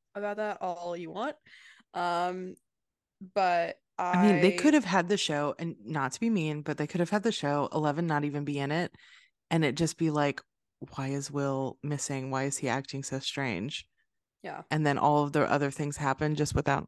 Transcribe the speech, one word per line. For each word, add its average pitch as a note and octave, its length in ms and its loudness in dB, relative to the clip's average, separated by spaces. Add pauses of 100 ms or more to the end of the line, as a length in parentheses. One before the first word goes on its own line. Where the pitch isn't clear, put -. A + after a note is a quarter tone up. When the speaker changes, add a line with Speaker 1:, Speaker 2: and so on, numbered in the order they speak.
(140)
Speaker 1:
about G#3 240 -6
that G#3+ 240 -4
all F3 340 -6
you E3+ 160 -10
want. A#3+ 240 -6 (580)
Um, F3+ 600 -2 (800)
but F3 440 2 (200)
Speaker 2:
I F3+ 240 2
mean, G3 200 6
they F3+ 120 6
Speaker 1:
I F3 40 -6
Speaker 2:
could D4 180 6
have B3 100 4
had F3 240 2
the G3+ 80 2
show, D3 400 0
and E3 260 -6
not C#3 280 -2
to - 80 -8
be A#3 100 0
mean, D#3 320 0
but D3 160 -4
they D3 80 0
could E3+ 140 -2
have E3+ 100 2
had G#3 140 0
the A3+ 80 2
show, C#3+ 420 0
Eleven D3+ 320 0
not D3 200 0
even D3 200 -4
be C#3+ 140 -4
in C#3 120 -2
it, E3 220 -2 (560)
and D#3+ 160 2
it C3 100 0
just D#3+ 220 0
be D#3+ 140 0
like, D3 280 2 (560)
"Why C3+ 120 -6
is C#3 240 -6
Will C3+ 500 -2
missing? C#3 480 -6
Why C3+ 140 -2
is C#3 140 -4
he C3+ 120 -4
acting C3+ 340 -4
so C3+ 160 -6
strange?" B2 680 -6 (560)
Speaker 1:
Yeah. E3+ 260 -12
Speaker 2:
And D3+ 160 2
then C#3+ 140 2
all D3 240 4
of C#3+ 100 -2
the D3 180 4
other C#3+ 200 2
things D3 260 -6
happen D3+ 380 0
just D3 180 0
without C#3 340 0